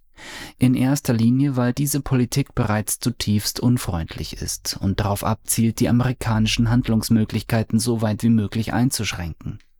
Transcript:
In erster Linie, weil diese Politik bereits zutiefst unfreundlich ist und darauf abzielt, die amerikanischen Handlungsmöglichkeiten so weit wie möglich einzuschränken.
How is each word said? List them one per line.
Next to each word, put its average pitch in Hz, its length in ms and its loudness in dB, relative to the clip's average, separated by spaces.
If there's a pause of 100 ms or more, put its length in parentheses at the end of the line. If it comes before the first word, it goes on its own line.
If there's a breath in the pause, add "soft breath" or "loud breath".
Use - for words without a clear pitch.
(580 loud breath)
In 127 180 4
erster 131 380 0
Linie, 127 420 2
weil 123 160 2
diese 143 300 -2
Politik 131 520 0
bereits 107 460 -2
zutiefst - 600 -2
unfreundlich 90 800 -2
ist - 400 -8
und 98 180 0
darauf 101 240 -2
abzielt, 113 560 0
die - 80 4
amerikanischen 117 800 2
Handlungsmöglichkeiten 113 1080 2
so 117 220 0
weit 107 200 -2
wie 120 80 2
möglich 110 440 0
einzuschränken. 90 880 -4 (200)